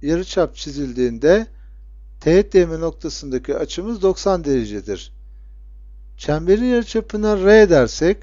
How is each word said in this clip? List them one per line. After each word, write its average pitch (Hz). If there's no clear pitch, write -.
yarıçap 170
çizildiğinde 135
teğet 185
değme 165
noktasındaki 147
açımız 185
doksan 190
derecedir. 104
Çemberin 175
yarıçapına 220
R 202
dersek 156